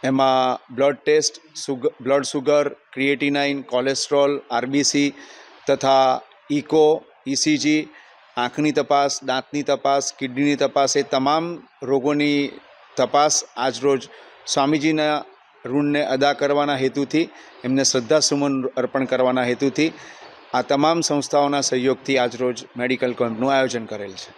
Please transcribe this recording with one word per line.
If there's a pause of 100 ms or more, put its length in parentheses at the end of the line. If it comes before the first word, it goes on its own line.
એમાં
બ્લડ
ટેસ્ટ, (220)
સુગ-,
બ્લડ
સુગર, (240)
ક્રિએટિનાઇન,
કોલેસ્ટ્રોલ, (120)
આરબીસી (540)
તથા (280)
ઇકો, (240)
ઈસીજી, (500)
આંખની
તપાસ,
દાંતની
તપાસ,
કિડનીની
તપાસ,
એ
તમામ (380)
રોગોની (480)
તપાસ (140)
આજરોજ (460)
સ્વામીજીના (420)
ઋણને
અદા
કરવાના
હેતુથી, (340)
એમને
શ્રદ્ધાસુમન (220)
અર્પણ
કરવાના
હેતુથી (600)
આ
તમામ
સંસ્થાઓના
સહયોગથી
આજરોજ (140)
મેડિકલ
કેમ્પનું
આયોજન
કરેલ
છે.